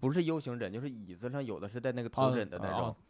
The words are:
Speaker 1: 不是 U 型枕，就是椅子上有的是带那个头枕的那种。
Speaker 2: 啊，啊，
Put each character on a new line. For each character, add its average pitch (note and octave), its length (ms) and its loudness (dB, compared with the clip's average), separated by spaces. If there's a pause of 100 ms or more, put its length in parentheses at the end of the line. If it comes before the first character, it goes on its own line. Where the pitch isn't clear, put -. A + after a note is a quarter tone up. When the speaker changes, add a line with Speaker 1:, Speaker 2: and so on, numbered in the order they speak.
Speaker 1:
不 C3 100 4
是 E3+ 140 4
U D#3+ 120 2
型 B2 220 -4
枕， G2 120 -2
就 A2+ 100 -4
是 C#3+ 80 -4
椅 G2+ 260 -10
子 A2 140 -4
上 C#3 140 -2
有 G#2+ 140 -4
的 G2 120 -4
是 A#2 100 -6
带 B2+ 140 0
那 B2 100 -2
个 A#2 60 -4
头 C3 260 4
枕 G#2+ 140 0
的 F2+ 120 -6
那 F#2+ 100 -2
种。 F#2+ 160 0
Speaker 2:
啊， - 20 -
啊， A2 60 -4 (140)